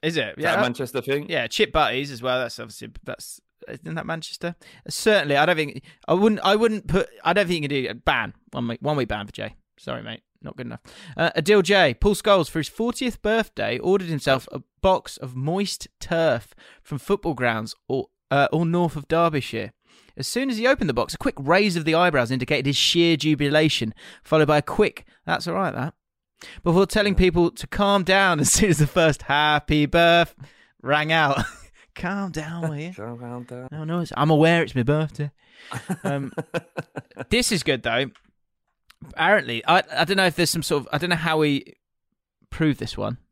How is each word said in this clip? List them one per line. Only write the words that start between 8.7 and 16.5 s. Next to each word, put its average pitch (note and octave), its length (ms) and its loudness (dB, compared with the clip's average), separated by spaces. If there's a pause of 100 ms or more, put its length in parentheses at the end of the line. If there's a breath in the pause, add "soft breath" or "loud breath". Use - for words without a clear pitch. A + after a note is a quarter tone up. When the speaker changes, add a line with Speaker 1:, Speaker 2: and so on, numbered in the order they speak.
Speaker 1:
one D3 140 -2
week B2 120 -2
ban G#2 180 -6
for - 60 -20
Jay. G#2+ 240 -12 (220)
Sorry, B2 240 -10
mate. A2 200 -14 (180)
Not C3+ 160 -14
good B2 100 -12
enough. A#2 140 -14 (360 loud breath)
Uh, E3 200 0
Adil G3 280 4
J, E3+ 300 4
Paul G3+ 200 2
Scholes, F#3+ 340 4
for E3 120 -4
his D3+ 80 -6
fortieth A#3+ 540 -4
birthday, G3+ 560 -2
ordered F#3+ 300 0
himself C#3 440 0
a C3 100 -10 (180)
box - 360 0
of B2+ 180 -12
moist E3 540 -4 (100)
turf D#3+ 560 -2 (260 soft breath)